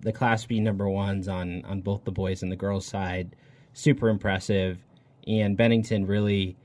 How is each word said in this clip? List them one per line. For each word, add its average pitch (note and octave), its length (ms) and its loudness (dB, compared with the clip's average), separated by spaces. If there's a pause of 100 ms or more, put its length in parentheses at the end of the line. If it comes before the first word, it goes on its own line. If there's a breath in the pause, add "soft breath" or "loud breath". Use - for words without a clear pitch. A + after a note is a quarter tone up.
the A2 120 -2
Class A2+ 320 0
B A2+ 140 -2
number G2+ 280 0
ones G2 400 -2
on, F2+ 380 -6
on G2 160 -6
both G2+ 240 -4
the F#2+ 60 -4
boys F#2 320 -2
and F#2 80 -4
the F#2 40 -4
girls' G2 300 -2
side. F2+ 500 -4 (380 soft breath)
Super - 340 4
impressive. F#2+ 680 0 (500 soft breath)
And G#2 300 2
Bennington A2+ 480 4
really, G2+ 600 2